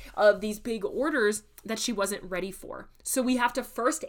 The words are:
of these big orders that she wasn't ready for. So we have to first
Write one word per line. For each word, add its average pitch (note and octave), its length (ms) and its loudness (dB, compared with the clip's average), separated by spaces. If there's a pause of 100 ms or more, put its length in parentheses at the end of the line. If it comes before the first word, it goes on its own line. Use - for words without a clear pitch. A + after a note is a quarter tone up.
(140)
of G3+ 260 6
these G#3 200 -4
big A3+ 240 -4
orders A3 580 0 (240)
that A3 120 -4
she A#3 160 -2
wasn't G3 300 -2
ready F#3 260 -6
for. - 400 -14 (120)
So - 200 0
we B3+ 140 4
have A#3+ 180 2
to C4 100 -2
first B3 440 -2